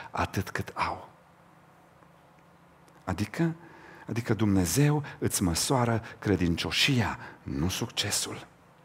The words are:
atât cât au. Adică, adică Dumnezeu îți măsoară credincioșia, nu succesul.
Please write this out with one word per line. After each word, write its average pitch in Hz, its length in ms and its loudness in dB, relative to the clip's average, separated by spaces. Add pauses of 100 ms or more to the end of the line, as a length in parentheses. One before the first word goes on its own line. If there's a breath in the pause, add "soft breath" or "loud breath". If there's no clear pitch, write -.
(100)
atât - 400 -4
cât - 240 -6
au. - 340 -6 (2000)
Adică, 160 500 -2 (540 loud breath)
adică 113 260 0
Dumnezeu 107 680 4 (160 loud breath)
îți - 240 0
măsoară 113 600 2 (160 loud breath)
credincioșia, 92 1000 2 (240 loud breath)
nu 69 260 -2
succesul. - 800 -4 (380)